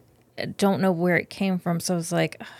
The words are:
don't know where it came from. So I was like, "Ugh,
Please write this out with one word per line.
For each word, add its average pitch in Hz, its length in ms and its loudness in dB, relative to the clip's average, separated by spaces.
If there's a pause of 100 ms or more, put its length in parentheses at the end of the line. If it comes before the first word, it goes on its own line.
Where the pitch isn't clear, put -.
(580)
don't 196 240 2
know 190 100 4
where 175 260 2
it - 120 -2
came 190 300 -2
from. 170 220 -2
So - 120 -2
I 175 40 0
was 165 160 -4
like, 165 260 0
"Ugh, - 80 -14 (120)